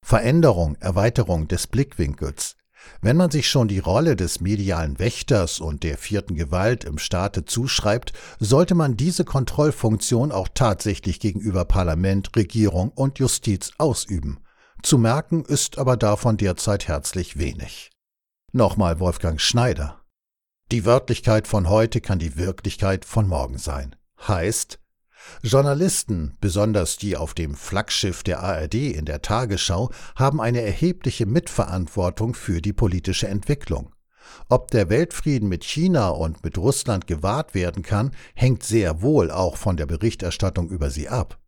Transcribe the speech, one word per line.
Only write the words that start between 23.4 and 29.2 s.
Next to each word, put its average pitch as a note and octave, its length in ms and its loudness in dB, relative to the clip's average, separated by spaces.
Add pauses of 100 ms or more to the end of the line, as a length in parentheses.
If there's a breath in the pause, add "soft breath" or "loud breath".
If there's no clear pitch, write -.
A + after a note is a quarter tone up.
sein. C#2 360 -6 (320)
Heißt, F#2+ 540 -2 (640 loud breath)
Journalisten, C3+ 960 2
besonders G2+ 560 2
die G#2 200 -4
auf D#2+ 160 -6
dem D#2+ 220 -6
Flaggschiff - 680 -4
der F2 180 -2
A F2+ 120 -2
R D#2 120 -4
D B2 240 -2
in D2+ 140 -4
der D2 180 -6